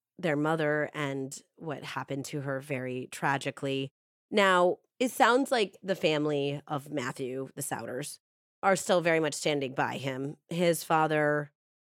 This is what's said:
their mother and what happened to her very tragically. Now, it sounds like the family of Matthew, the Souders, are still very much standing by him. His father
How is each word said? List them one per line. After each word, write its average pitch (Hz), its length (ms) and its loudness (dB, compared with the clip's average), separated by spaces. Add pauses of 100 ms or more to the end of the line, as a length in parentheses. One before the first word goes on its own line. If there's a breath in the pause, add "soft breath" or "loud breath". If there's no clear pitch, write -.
(180)
their 165 180 0
mother 151 580 0
and 139 440 -6 (180)
what 143 260 -10
happened 139 440 -6
to 147 160 -6
her 135 180 -4
very 127 500 -6
tragically. 139 800 -2 (400)
Now, 185 480 6 (220)
it 254 100 2
sounds 254 400 4
like 220 320 0
the 190 140 -2
family 147 720 0
of 147 240 -6
Matthew, 131 640 -6
the 143 60 -10
Souders, 123 580 -8 (420)
are 190 140 4
still 180 240 2
very 160 200 4
much 151 140 0
standing 139 400 -2
by 131 220 -2
him. 135 400 -6 (120)
His 170 360 0
father 151 680 2 (340)